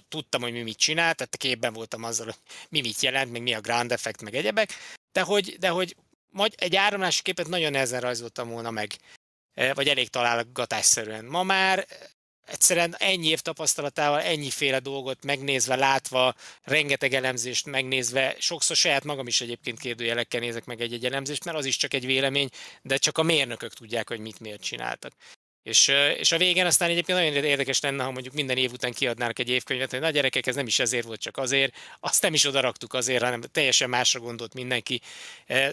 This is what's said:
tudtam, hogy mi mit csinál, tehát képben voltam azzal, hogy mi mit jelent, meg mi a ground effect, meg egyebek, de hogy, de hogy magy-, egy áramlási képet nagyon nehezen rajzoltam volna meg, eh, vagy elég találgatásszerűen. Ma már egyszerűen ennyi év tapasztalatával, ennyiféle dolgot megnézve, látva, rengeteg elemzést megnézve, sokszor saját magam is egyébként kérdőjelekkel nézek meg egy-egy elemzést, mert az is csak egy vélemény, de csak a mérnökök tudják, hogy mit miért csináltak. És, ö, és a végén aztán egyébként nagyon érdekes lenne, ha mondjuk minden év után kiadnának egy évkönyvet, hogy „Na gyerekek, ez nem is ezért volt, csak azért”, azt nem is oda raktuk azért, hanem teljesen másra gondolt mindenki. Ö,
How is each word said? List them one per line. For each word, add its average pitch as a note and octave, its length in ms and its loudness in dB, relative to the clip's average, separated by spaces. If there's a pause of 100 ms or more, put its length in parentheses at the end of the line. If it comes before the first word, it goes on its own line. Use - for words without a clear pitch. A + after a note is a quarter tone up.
tudtam, C#3+ 340 -4
hogy A#2+ 100 -4
mi A#2+ 100 -6
mit A2 160 -8
csinál, E3 360 2
tehát - 240 -6
képben A#2+ 360 -2
voltam A2+ 300 -10
azzal, A2+ 220 -4
hogy A2+ 100 -8 (340)
mi D3+ 120 0
mit A#2 200 -4
jelent, C3 300 2
meg A#2+ 100 -8
mi A#2+ 120 0
a A2 80 -4
ground A#2+ 300 0
effect, A2+ 300 -4
meg G#2+ 140 -10
egyebek, G#3 380 0 (380)
de F#3+ 100 2
hogy, F#3+ 380 0
de F#3 100 2
hogy F3+ 260 -2 (340)
magy-, G3+ 280 0
egy F3+ 180 0
áramlási G3 460 2
képet F3+ 260 -2
nagyon E3 240 0
nehezen B2+ 300 0
rajzoltam A#2+ 480 -6
volna A#2 220 -6
meg, G#2+ 220 -4 (600)
eh, B2+ 200 0
vagy C#3+ 140 2
elég C3 220 2
találgatásszerűen. A#2 1160 0
Ma E3 180 -2
már F#3+ 440 2 (580)
egyszerűen E3+ 520 4
ennyi F#3 300 2
év D#3+ 120 2
tapasztalatával, D3 840 0
ennyiféle C#3+ 580 0
dolgot C3+ 440 -6
megnézve, C3+ 520 0
látva, C3 600 4 (280)
rengeteg C#3+ 500 0
elemzést B2+ 520 -2
megnézve, C3 720 0
sokszor D#3 360 -2
saját C#3+ 280 2
magam C#3 240 -6
is A#2 140 0
egyébként A#2+ 380 -8
kérdőjelekkel A#2 600 -2
nézek A#2 260 -6
meg A#2 160 -10
egy-egy A#2 240 -6
elemzést, C3+ 400 -4
mert E3 120 -6
az C#3 80 -4
is C3 120 0
csak - 160 -2
egy B2+ 120 -2
vélemény, C3+ 440 2 (320)
de C3+ 160 0
csak - 200 0
a D#3+ 60 2
mérnökök C3+ 500 0
tudják, A2+ 340 -6
hogy A2+ 120 -6
mit G#2+ 200 -10
miért G#2+ 240 -12
csináltak. A#2+ 480 -6 (520)
És, - 240 4
ö, C#3+ 220 4
és - 220 2
a E3+ 60 2
végén F3+ 280 4
aztán E3+ 240 4
egyébként E3+ 280 0
nagyon D3 260 2
érdekes C3+ 360 2
lenne, C#3 240 -2
ha C3 80 -4
mondjuk C3 220 -10
minden C3+ 240 -2
év B2+ 140 0
után B2 220 -4
kiadnának A#2+ 460 -2
egy A#2+ 100 -2
évkönyvet, B2+ 420 -2
hogy C3 80 -4
„Na D#3+ 100 0
gyerekek, C3+ 380 2
ez B2+ 80 0
nem C3+ 120 -2
is - 120 2
ezért A#2+ 260 0
volt, A2+ 140 -12
csak - 180 -8
azért”, C3+ 380 2 (240)
azt - 220 2
nem E3+ 120 2
is C#3+ 120 4
oda C#3 140 2
raktuk B2 340 -2
azért, B2 300 2
hanem B2 180 0
teljesen C3 480 2
másra B2 300 2
gondolt A#2 340 -10
mindenki. B2 480 -4 (460)
Ö, C3+ 260 2